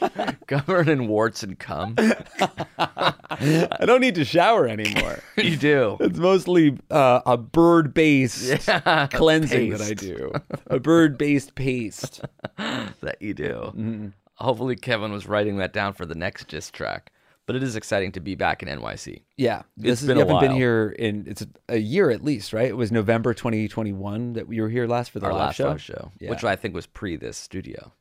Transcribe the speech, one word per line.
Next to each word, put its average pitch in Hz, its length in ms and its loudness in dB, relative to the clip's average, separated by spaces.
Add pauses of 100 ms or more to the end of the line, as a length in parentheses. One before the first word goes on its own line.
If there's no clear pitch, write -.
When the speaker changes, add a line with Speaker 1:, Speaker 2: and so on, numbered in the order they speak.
Speaker 1:
<laughs> - 420 -6
Speaker 2:
Covered 156 400 2
in 135 180 2
warts 107 380 0
and 98 120 -10
cum. 95 400 -8
<laughs> - 440 0 (380)
Speaker 1:
I - 1080 0
don't 247 140 6
need 247 160 2
to 156 80 2
shower 175 440 4
anymore. 107 500 -2 (100)
Speaker 2:
<laughs> - 20 -20 (100)
You 170 160 2
do. 139 440 4
Speaker 1:
It's 101 180 0
mostly, 170 580 4 (140)
uh, 127 340 6
a 123 140 4
bird-based 147 1300 4
Speaker 2:
<laughs> - 20 0
Yeah, 160 420 2
Speaker 1:
cleansing 156 600 2
that 104 100 -4
I 104 100 -6
Speaker 2:
paste. 107 100 -6
Speaker 1:
do. 90 320 -8 (340)
A - 120 0
bird-based 147 760 4
paste. 127 720 -6
Speaker 2:
<laughs> - 60 -12 (720)
That 71 200 -8
you 104 120 -6
do. - 220 -6 (200)
Speaker 1:
Mm-hmm. 107 340 -6 (260)
Speaker 2:
Hopefully 120 420 -2
Kevin 107 360 -4
was 101 140 -10
writing 104 320 0
that 92 140 -4
down 101 220 -4
for 92 100 -12
the 80 100 -10
next 87 340 -10
diss 76 220 -12
track. 50 400 -8 (360)
But 120 100 -4
it 131 60 -4
is 127 120 -4
exciting 101 380 -4
to 95 80 -12
be 95 140 -8
back 85 280 -2
in 90 60 -10
N 69 140 -8
Y 53 140 -8
C. - 280 -16 (140)
Speaker 1:
Yeah. 120 240 -2 (160)
This 120 160 2
Speaker 2:
It's 120 80 -4
Speaker 1:
is, 143 60 -6
Speaker 2:
been 131 100 4
Speaker 1:
you 147 60 6
Speaker 2:
a - 20 2
Speaker 1:
haven't 90 140 4
been 131 100 4
Speaker 2:
while. 131 80 0
Speaker 1:
here 113 400 2
in, 104 280 -4
it's 101 160 -12
a, 101 40 -12 (240)
a 117 80 0
year 135 320 2
at 110 120 -2
least, 131 300 -4
right? 113 160 0
It 107 80 -6
was 113 160 -2
November 113 420 2
twenty 110 320 -2
twenty-one 104 680 -6
that 113 180 -10
you 113 100 -4
were 110 60 -2
here 120 180 -2
last 120 240 -2
for - 100 -12
the - 60 -4
Speaker 2:
Our - 60 -2
Speaker 1:
live - 80 -2
Speaker 2:
last 71 160 -2
Speaker 1:
show? - 120 0
Speaker 2:
live 73 140 -4
show, - 380 -14
Speaker 1:
Yeah. 87 100 -10
Speaker 2:
which 117 140 -6
I 101 100 0
think 92 200 -6
was 82 120 -8
pre 90 300 -8
this 58 220 -10
studio. - 640 -14